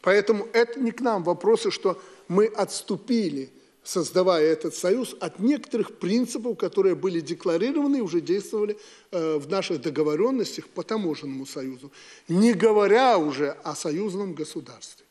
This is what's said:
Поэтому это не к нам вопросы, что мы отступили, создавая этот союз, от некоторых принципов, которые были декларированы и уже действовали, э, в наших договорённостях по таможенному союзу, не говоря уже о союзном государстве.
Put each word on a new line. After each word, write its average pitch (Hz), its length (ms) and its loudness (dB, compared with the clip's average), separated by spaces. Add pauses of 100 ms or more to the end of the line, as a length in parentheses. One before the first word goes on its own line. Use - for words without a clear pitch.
Поэтому 202 520 2
это 233 260 2
не 226 120 0
к - 100 -10
нам 214 240 0
вопросы, 190 440 2
что - 320 -2 (280)
мы 196 160 4
отступили, 190 1040 -4 (340)
создавая 180 640 2
этот 156 280 0
союз, 220 460 -2
от 170 200 -10
некоторых 233 580 -2
принципов, 233 600 -2
которые 190 380 0
были 165 240 -2
декларированы 214 800 0
и 247 40 -2
уже 170 200 -2
действовали, 208 560 -2 (340)
э, 160 260 -2
в 139 120 -6
наших 175 320 -2
договорённостях 156 880 0
по 175 140 -10
таможенному 147 600 -6
союзу, 131 460 -12 (380)
не 214 240 4
говоря 214 640 6
уже 143 340 0 (120)
о 151 120 -6
союзном 185 580 -4
государстве. 143 760 -12